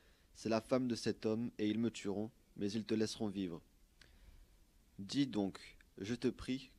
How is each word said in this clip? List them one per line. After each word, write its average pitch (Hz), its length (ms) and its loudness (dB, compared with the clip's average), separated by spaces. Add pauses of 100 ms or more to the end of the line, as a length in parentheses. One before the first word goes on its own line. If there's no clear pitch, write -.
(360)
C'est - 140 -4
la 110 120 4
femme 127 260 2
de 117 80 2
cet 110 320 -2
homme, » 113 320 0
et 107 100 4
ils 107 80 2
me 113 140 2
tueront, 101 400 -4 (260)
mais 101 140 0
ils 110 120 -2
te 110 120 2
laisseront 110 320 0
vivre. 90 340 -4 (1400)
Dis 110 300 0
donc, 101 320 0 (400)
je 104 160 -2
te 123 120 0
prie, - 520 -2